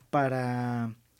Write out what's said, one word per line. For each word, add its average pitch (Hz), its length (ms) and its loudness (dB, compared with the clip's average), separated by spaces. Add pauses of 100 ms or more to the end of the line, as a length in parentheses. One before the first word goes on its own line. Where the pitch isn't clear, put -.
(120)
para 123 840 0 (240)